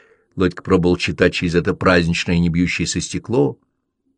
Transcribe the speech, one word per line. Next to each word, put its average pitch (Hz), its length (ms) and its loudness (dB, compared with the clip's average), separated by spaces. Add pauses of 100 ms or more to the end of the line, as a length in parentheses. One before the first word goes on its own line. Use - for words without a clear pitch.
(340)
Лодька 90 300 -2
пробовал 87 320 2
читать 87 380 0
через 85 200 -2
это 87 180 0
праздничное, 87 640 0
не 87 100 2
бьющееся 85 520 -2
стекло, - 580 -2 (600)